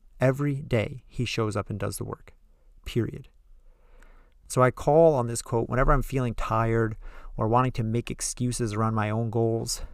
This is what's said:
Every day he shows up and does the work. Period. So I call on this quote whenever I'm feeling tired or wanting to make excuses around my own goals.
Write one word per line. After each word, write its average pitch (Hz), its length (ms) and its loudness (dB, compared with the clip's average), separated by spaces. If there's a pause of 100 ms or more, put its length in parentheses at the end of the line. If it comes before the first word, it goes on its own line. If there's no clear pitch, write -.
(200)
Every 135 340 2
day 123 540 -4
he - 160 -4
shows 107 320 -2
up 101 120 -4
and 104 100 -6
does 104 180 -6
the 110 80 -8
work. - 300 -12 (500)
Period. - 440 -4 (1200)
So 131 140 2
I 127 80 6
call 156 440 6
on 120 140 0
this 117 140 -6
quote 117 260 -2
whenever 135 240 4
I'm 135 100 4
feeling 127 320 -2
tired 113 600 0 (400)
or 110 120 0
wanting 123 240 4
to 117 100 -4
make 113 280 -2
excuses 120 640 -4
around 110 200 0
my 107 140 0
own 113 220 -2
goals. 113 500 -2 (140)